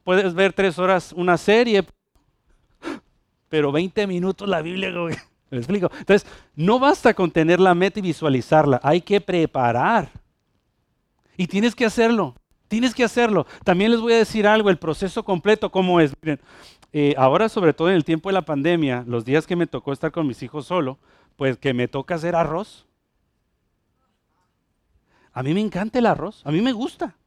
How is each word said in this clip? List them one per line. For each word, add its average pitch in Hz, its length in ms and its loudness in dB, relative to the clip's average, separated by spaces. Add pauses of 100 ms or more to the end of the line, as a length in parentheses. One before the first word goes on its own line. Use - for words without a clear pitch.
Puedes 185 300 0
ver 185 200 2
tres 185 260 -2
horas 185 360 0
una 175 220 0
serie, 214 460 2 (1700)
pero 147 220 0
veinte 185 360 -2
minutos 185 400 -4
la 180 140 -2
Biblia, 185 300 -6
güey. 170 240 -6 (180)
<laughs> - 160 -20
¿Me 131 80 -8
explico? 175 320 -2 (100)
Entonces, - 280 2 (280)
no 202 240 2
basta 269 340 2
con 170 180 -2
tener 165 280 2
la 185 160 6
meta 196 240 0
y - 20 -4
visualizarla. 147 840 2
Hay 160 180 2
que 196 200 0
preparar. 151 880 0 (1300)
Y 180 100 -4
tienes 208 280 -2
que 240 100 -2
hacerlo. 220 500 0 (320)
Tienes 233 280 -2
que 254 80 0
hacerlo. 220 420 2 (180)
También 196 280 2
les 233 100 2
voy 233 120 0
a 233 40 4
decir 214 300 2
algo, 208 220 4
el 180 80 2
proceso 175 460 -6
completo, 202 460 0
¿cómo 185 300 2
es? 143 220 4
Miren, 156 180 -4 (520)
eh, 147 260 2
ahora, 143 300 4
sobre 185 260 2
todo 165 160 -2
en 196 60 2
el 156 80 2
tiempo 160 260 -4
de 190 40 -2
la 185 80 0
pandemia, 147 680 -2
los 120 160 -4
días 139 220 0
que 180 100 -6
me 175 120 -2
tocó 139 260 -8
estar 147 180 -6
con 160 140 -4
mis 123 160 -6
hijos 127 240 -12
solo, 147 320 -4 (380)
pues 131 220 -2
que 135 160 -2
me 123 140 -2
toca 139 280 -8
hacer 170 200 -4
arroz. 165 500 -4 (2500)
A 127 120 -8
mí 143 100 -2
me 202 80 0
encanta 214 380 -4
el 233 80 4
arroz, 170 380 -4
a 143 60 -4
mí 165 100 0
me 262 100 0
gusta. 254 440 -8 (120)